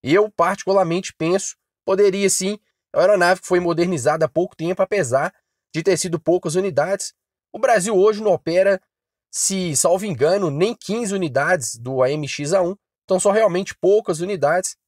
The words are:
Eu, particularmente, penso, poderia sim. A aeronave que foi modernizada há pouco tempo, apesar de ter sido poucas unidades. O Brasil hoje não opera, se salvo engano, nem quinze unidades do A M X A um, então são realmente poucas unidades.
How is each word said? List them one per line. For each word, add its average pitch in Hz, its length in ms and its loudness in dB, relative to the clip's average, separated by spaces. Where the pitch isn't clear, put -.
Eu, 202 260 2
particularmente, 185 880 -2
penso, 175 380 -2
poderia 196 440 2
sim. 196 300 -4
A 143 60 0
aeronave 185 400 4
que - 80 -20
foi 180 140 2
modernizada 160 640 0
há - 20 -6
pouco 180 260 -4
tempo, 180 280 -4
apesar 160 520 0
de 160 80 -4
ter 180 140 2
sido 165 240 -4
poucas 170 360 -2
unidades. 185 580 -2
O 233 60 -12
Brasil 220 360 2
hoje 208 260 4
não 208 120 2
opera, 185 480 2
se 180 460 -4
salvo 180 280 2
engano, 165 460 0
nem 185 240 0
quinze 202 400 -6
unidades 151 640 -2
do 127 260 -2
A 131 80 2
M 151 160 -4
X 147 240 -6
A 190 100 2
um, 180 140 -2
então 190 120 0
são 196 140 2
realmente 196 480 0
poucas 185 400 2
unidades. 175 560 -2